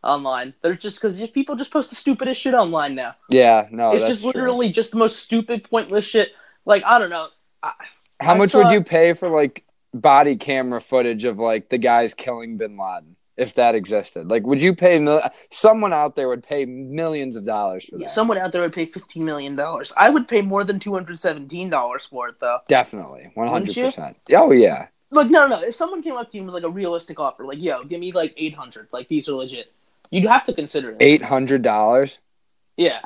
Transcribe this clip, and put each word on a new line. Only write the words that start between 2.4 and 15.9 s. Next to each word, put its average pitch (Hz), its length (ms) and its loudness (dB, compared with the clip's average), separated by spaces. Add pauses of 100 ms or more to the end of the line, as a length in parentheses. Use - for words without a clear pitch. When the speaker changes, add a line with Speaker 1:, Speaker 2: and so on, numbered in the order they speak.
Speaker 1:
shit 262 120 -2
online 160 420 0
now. 123 200 -10 (140)
Speaker 2:
Yeah, 117 420 6
no, 113 200 0
Speaker 1:
It's - 100 2
Speaker 2:
that's 113 100 0
Speaker 1:
just 208 120 -6
Speaker 2:
true. 247 60 -2
Speaker 1:
literally 247 420 -2
just 220 200 -4
the 214 60 -6
most 220 220 0
stupid, 226 500 -6
pointless 208 360 -2
shit. 208 260 0 (340)
Like, 196 200 4
I 240 140 6
don't 190 100 -2
know. 165 180 -8 (360)
I, - 100 -10 (460)
Speaker 2:
How 170 140 4
Speaker 1:
I 185 40 6
Speaker 2:
much 196 140 4
Speaker 1:
saw 208 120 6
Speaker 2:
would 175 80 8
you 202 100 4
pay 170 320 4
for, 180 140 -6
like, 151 380 0 (280)
body 139 440 6
camera 127 420 -4
footage 120 460 0
of, 110 120 -2
like, 113 300 -2
the 127 100 -2
guys 120 360 2
killing 117 420 -10
Bin 104 220 -8
Laden, 92 400 -12 (180)
if 120 200 -4
that 117 200 4
existed? 92 540 -4
Like, 110 160 0
would 135 160 0
you 185 120 4
pay 180 260 4
mil-, 151 220 2 (300)
someone 214 400 4